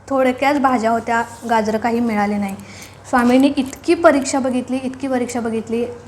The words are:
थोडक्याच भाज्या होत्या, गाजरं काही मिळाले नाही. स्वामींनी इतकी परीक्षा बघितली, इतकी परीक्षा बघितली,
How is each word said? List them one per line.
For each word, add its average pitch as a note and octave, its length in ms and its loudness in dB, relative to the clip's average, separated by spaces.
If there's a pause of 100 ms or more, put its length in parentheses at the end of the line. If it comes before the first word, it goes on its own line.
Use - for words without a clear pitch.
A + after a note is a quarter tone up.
थोडक्याच C4+ 500 2
भाज्या B3 320 2
होत्या, A3+ 320 0 (260)
गाजरं A3 280 2
काही A#3 220 0
मिळाले G#3 380 0
नाही. G3 180 -4 (540)
स्वामींनी C4 480 4
इतकी C4+ 360 -2
परीक्षा C#4+ 460 4
बघितली, B3+ 440 -2
इतकी C4 240 -6
परीक्षा B3 320 -2
बघितली, A3+ 460 -4 (220)